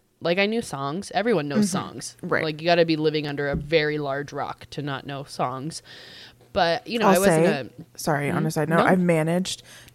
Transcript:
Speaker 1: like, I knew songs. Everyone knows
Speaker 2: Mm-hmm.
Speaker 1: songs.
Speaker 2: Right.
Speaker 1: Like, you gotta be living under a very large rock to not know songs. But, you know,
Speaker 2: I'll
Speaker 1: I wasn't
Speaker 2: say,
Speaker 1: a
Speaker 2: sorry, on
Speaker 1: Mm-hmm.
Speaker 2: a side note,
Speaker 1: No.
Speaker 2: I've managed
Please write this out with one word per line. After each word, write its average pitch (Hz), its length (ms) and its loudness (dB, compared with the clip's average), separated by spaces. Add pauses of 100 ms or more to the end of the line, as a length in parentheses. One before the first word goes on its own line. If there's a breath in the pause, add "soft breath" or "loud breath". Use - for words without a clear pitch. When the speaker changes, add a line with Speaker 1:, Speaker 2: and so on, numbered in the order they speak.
(200)
Speaker 1:
like, 175 180 0
I 202 80 2
knew 226 160 -2
songs. 143 500 -6
Everyone 185 360 0
knows 208 240 2
Speaker 2:
Mm-hmm. 180 60 -2 (100)
Speaker 1:
songs. - 340 -14
Speaker 2:
Right. 160 220 0
Speaker 1:
Like, 156 180 -4
you 165 40 -2
gotta 170 200 6
be 160 100 2
living 151 300 0
under 143 220 -4
a 143 80 -2
very 151 420 2
large 143 340 -6
rock 127 380 -8
to 147 120 -10
not 139 240 -8
know 139 180 -10
songs. 135 580 -6 (680 loud breath)
But, 170 340 0
you 226 140 -2
know, 190 80 4
Speaker 2:
I'll 185 80 6
Speaker 1:
I - 20 6
wasn't 170 280 4
Speaker 2:
say, 190 40 4
Speaker 1:
a - 480 -8
Speaker 2:
sorry, 143 320 -2
on - 80 0
Speaker 1:
Mm-hmm. 160 80 0
Speaker 2:
a 160 60 0
side 156 160 -2
note, 165 80 2
Speaker 1:
No. - 80 4
Speaker 2:
I've 185 160 4
managed 170 640 0 (300 loud breath)